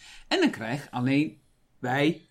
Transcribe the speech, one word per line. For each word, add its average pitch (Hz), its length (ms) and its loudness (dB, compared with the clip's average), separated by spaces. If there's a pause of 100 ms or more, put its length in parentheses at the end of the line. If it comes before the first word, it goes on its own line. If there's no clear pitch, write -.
(280)
En 339 120 0
dan 330 120 4
krijg 117 400 -8
alleen 135 480 0 (400)
wij, 143 520 0